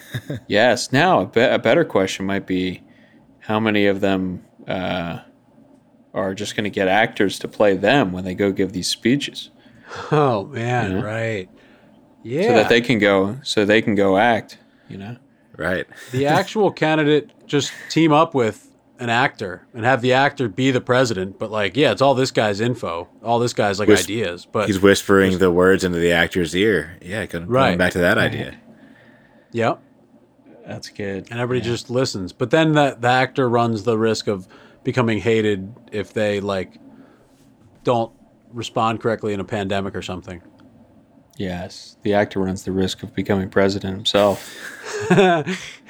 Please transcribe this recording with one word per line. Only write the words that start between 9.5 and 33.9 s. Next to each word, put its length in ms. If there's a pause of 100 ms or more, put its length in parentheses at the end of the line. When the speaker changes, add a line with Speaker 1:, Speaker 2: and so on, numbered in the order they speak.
Speaker 2:
Oh, 340
man, 460
Speaker 1:
You 80
know? 60
Speaker 2:
right. 440 (720)
Speaker 1:
So 60
that 180 (160)
Speaker 2:
Yeah. 40
Speaker 1:
they 140
can 180
go, 440
so 200
they 180
can 140
go 220
act, 400 (320)
you 80
know? 200 (380)
Speaker 3:
Right. 300 (260)
Speaker 2:
The 160
Speaker 3:
<laughs> 120
Speaker 2:
actual 320
candidate 580 (160)
just 260 (180)
team 220
up 220
with 320 (340)
an 100
actor 640
and 120
have 160
the 120
actor 360
be 220
the 100
president, 580
but, 120
like, 260
yeah, 140
it's 100
all 140
this 160
guy's 280
info, 480 (160)
all 160
this 140
guy's, 260
like, 80
Speaker 3:
Whis- 160
Speaker 2:
ideas, 480
but 160
Speaker 3:
he's 140
whispering 500
Speaker 2:
just 80
Speaker 3:
the 120
words 340
into 140
the 120
actor's 440
ear. 460
Yeah, 260
going, 200
Speaker 2:
Right. 220
Speaker 3:
going 80
back 160
to 60
that 180
idea. 380 (960)
Speaker 2:
Yep. 260 (880)
Speaker 1:
That's 220
good. 420
Speaker 2:
And 80
everybody 260
Speaker 1:
Yeah. 80
Speaker 2:
just 160
listens. 440
But 180
then 220
the, 260
the 80
actor 420
runs 340
the 140